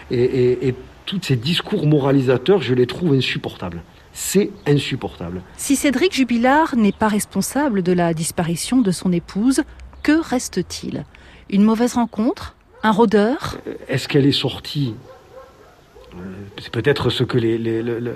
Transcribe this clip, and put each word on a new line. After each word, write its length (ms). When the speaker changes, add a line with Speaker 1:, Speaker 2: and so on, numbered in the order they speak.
Speaker 1:
Et, 100
et, 460
et 80
tous 160
ces 120
discours 520
moralisateurs, 760
je 140
les 100
trouve 300
insupportables. 680
C'est 380
insupportable. 760
Speaker 2:
Si 200
Cédric 380
Jubilard 640
n'est 160
pas 160
responsable 760
de 100
la 220
disparition 680
de 80
son 240
épouse, 480
que 180
reste-t-il ? 840
Une 140
mauvaise 300
rencontre ? 600
Un 100
rôdeur ? 760
Speaker 1:
Euh, 60
est-ce 200
qu'elle 180
est 60
sortie ? 640
Euh, 20
c'est 140
peut-être 400
ce 120
que 140
les, 220
les, 240
le, 160
le, 160